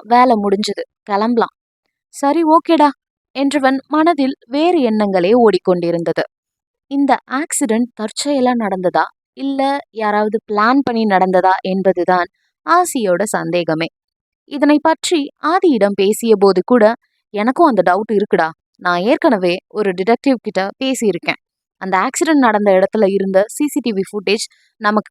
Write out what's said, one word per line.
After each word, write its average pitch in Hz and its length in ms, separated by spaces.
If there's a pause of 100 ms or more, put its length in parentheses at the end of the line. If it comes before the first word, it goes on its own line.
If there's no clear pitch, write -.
வேலை 247 300
முடிஞ்சது, 202 460 (220)
கிளம்பலாம்." 214 500 (600)
"சரி, 294 340
ஓகேடா" 311 400 (480)
என்றவன் 269 420 (100)
மனதில் 302 460 (140)
வேறு 320 340
எண்ணங்களே 208 560
ஓடிக்கொண்டிருந்தது. 170 880 (680)
இந்த 277 220 (220)
ஆக்சிடென்ட் 247 600
தற்செயலா 247 600
நடந்ததா, 185 480 (320)
இல்ல 269 240 (320)
யாராவது 214 520
பிளான் 226 380
பண்ணி 226 240
நடந்ததா 185 480 (100)
என்பதுதான் 185 640 (380)
ஆசியோட 294 640
சந்தேகமே. 165 600 (640)
இதனை 294 300
பற்றி 320 380 (280)
ஆதியிடம் 262 500
பேசிய 214 400
போது 190 280
கூட, 247 200 (500)
"எனக்கும் 262 360
அந்த 196 120
டவுட் 185 300
இருக்குடா, 196 360 (340)
நான் 175 220
ஏற்கனவே 220 500 (160)
ஒரு 202 240
டிடெக்டிவ் 214 460
கிட்ட 190 220 (140)
பேசியிருக்கேன், 208 640 (420)
அந்த 190 180
ஆக்சிடென்ட் 277 460
நடந்த 208 260
இடத்துல 190 380
இருந்த 196 280 (100)
சி - 180
சி 285 140
டி 233 120
வி 190 140
ஃபுட்டேஜ் 208 380 (360)
நமக்கு 214 300